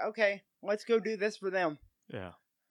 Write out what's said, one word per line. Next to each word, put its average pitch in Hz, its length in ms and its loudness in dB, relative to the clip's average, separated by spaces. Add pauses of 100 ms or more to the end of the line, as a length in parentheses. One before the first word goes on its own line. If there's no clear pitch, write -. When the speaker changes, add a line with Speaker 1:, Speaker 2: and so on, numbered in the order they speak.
Speaker 1:
"Okay, 208 320 2 (220)
let's 208 220 -2
go 226 140 4
do 220 180 -2
this 208 200 -2
for 190 120 -4
them." 175 280 0 (300)
Speaker 2:
Yeah, 92 240 -8 (400)